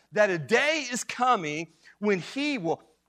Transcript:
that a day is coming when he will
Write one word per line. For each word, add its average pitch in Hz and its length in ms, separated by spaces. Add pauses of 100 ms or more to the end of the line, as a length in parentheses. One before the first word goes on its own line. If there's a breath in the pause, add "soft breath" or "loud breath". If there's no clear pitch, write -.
(140)
that 156 180
a 180 80
day 262 500
is 247 140
coming 170 720 (260 soft breath)
when 202 220
he 285 360
will 165 240 (280)